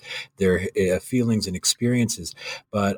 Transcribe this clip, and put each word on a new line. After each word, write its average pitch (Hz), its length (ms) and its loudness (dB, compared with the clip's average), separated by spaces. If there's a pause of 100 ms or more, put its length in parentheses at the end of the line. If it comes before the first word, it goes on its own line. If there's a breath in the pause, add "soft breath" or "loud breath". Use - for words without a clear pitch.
(360 loud breath)
their, 92 400 2
uh, 92 220 2
feelings 117 480 0
and 92 100 -6
experiences. 120 800 0 (360 loud breath)
But 101 280 0